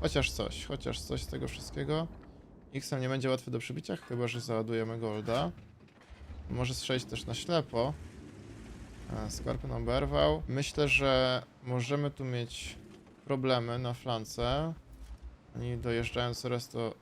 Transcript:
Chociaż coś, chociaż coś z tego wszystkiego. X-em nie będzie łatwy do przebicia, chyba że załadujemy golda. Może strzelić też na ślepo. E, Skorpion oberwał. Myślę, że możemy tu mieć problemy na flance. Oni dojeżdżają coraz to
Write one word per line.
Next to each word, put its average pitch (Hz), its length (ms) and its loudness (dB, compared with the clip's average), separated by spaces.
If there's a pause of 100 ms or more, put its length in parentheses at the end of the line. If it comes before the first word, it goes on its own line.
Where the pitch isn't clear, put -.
Chociaż 147 300 4
coś, - 340 -4
chociaż 123 360 -4
coś 127 220 -4
z - 40 -8
tego 135 200 -4
wszystkiego. 147 600 -2 (680)
X-em 135 280 -2
nie 127 80 0
będzie 131 200 2
łatwy 127 220 2
do 127 80 0
przebicia, 156 360 -4
chyba 123 320 -2
że 117 140 -2
załadujemy 113 580 0
golda. 113 520 0 (1000)
Może 123 240 0
strzelić 123 320 0
też - 200 -6
na 117 80 -4
ślepo. 139 600 2 (1200)
E, 110 180 -4
Skorpion 123 400 -2
oberwał. 139 760 4
Myślę, 143 400 2
że 131 560 6 (200)
możemy 131 480 2
tu 139 140 -8
mieć 123 520 -4 (480)
problemy 127 540 4
na 123 140 0
flance. 123 800 0 (840)
Oni 120 220 -2
dojeżdżają 120 560 2
coraz 120 360 -2
to 117 320 -2